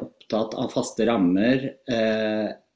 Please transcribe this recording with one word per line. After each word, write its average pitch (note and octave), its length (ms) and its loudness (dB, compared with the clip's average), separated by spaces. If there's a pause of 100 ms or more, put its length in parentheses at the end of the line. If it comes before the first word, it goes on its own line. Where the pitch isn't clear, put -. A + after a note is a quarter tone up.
opptatt - 580 -6
av B2 140 -4
faste A#2+ 340 -2
rammer, A2+ 720 2 (100)
eh, A2 680 0 (240)